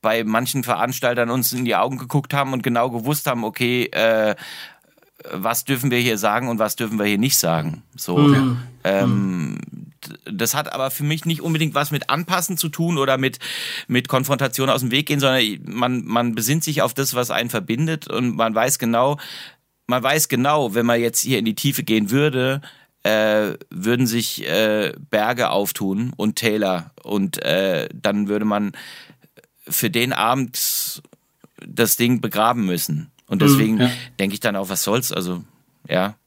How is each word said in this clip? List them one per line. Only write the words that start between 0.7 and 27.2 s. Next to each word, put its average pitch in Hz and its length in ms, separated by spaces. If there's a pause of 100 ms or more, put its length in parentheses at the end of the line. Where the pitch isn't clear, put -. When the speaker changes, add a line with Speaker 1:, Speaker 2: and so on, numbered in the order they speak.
Speaker 1:
uns 123 220
in 123 120
die 110 120
Augen 123 220
geguckt 139 360
haben 139 180
und 123 120
genau 120 260
gewusst 127 380
haben, 120 160
okay, 120 480
äh, 107 420 (1000)
was 107 320
dürfen 131 280
wir 123 60
hier 120 200
sagen 110 300
und 117 100
was 107 160
dürfen 110 240
wir 104 80
hier 104 120
nicht 127 200
sagen? 80 440 (120)
So. - 240
Speaker 2:
Mhm. 135 400 (240)
Speaker 1:
Ähm, 98 720
Speaker 2:
Mhm. - 60
Speaker 1:
d-, - 340 (380)
das 110 240
hat 151 180
aber 131 200
für - 100
mich 151 220
nicht 165 160
unbedingt 160 340
was 147 160
mit 151 200
Anpassen 175 460
zu 165 120
tun 165 300
oder 135 200
mit, 135 220 (480)
mit 123 180
Konfrontation 131 640
aus 135 120
dem 120 100
Weg 143 140
gehen, 147 120
sondern 131 240 (220)
man, 123 400
man 117 320
besinnt 131 260
sich 147 200
auf 123 120
das, 135 200
was 123 180
einen 117 180
verbindet 135 560
und 120 300
man 113 180
weiß 120 240
genau, 127 400 (720)
man 123 160
weiß 151 240
genau, 131 480
wenn 117 100
man 120 140
jetzt 117 200
hier 120 200
in 113 40
die 113 120
Tiefe - 260
gehen 107 300
würde, 135 480 (420)
äh, 107 520 (160)
würden 117 360
sich, 113 420
äh, 107 440 (180)
Berge 110 400
auftun 101 680
und 107 200
Täler 98 560 (100)
und, 101 400